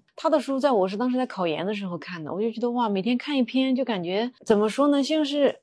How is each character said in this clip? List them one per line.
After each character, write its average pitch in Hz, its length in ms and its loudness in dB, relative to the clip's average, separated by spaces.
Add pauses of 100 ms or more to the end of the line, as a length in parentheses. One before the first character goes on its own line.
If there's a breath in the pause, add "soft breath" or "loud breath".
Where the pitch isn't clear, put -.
(160)
他 - 140 -2
的 302 100 4
书 269 200 -4
在 277 100 4
我 202 180 4
是 196 100 -4
当 247 120 -2
时 247 60 0
在 254 100 0
考 190 220 -4
研 156 180 -2
的 214 80 -2
时 202 140 -6
候 175 100 -6
看 180 240 -10
的， 143 120 -8
我 185 80 -4
就 226 100 -2
觉 220 80 -10
得 240 120 -2
哇， 240 180 0
每 190 120 0
天 247 160 0
看 294 180 -4
一 262 60 4
篇 262 320 2
就 254 120 0
感 196 180 -2
觉， 202 260 -2 (160)
怎 214 120 4
么 214 100 2
说 269 220 2
呢， 285 120 4
像 302 220 0
是 285 380 0